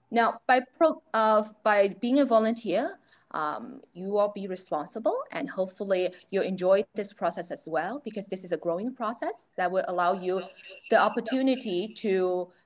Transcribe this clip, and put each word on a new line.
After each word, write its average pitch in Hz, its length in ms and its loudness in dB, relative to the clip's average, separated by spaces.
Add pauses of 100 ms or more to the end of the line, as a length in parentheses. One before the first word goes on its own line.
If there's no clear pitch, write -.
(120)
Now, 226 360 2
by 254 120 6 (180)
pro-, 320 240 2 (120)
uh, 220 320 4 (180)
by 202 380 4
being 247 180 2
a 277 60 4
volunteer, 226 720 0 (320)
um, 147 500 -6 (120)
you 185 180 -8
will 208 240 2
be 196 120 -8
responsible, 202 720 -4 (140)
and - 180 -6
hopefully 190 640 -2 (160)
you 190 120 0
enjoy 185 420 2 (100)
this 202 200 -8
process 175 360 -4
as - 160 -10
well, 170 380 -4
because 208 240 -10
this 190 160 -8
is 175 80 -12
a 165 60 0
growing 180 360 -4
process 247 640 -8
that 180 160 0
will 185 160 0
allow 180 240 2
you 185 300 -2 (480)
the 220 100 6
opportunity 226 960 0
to 180 560 0 (140)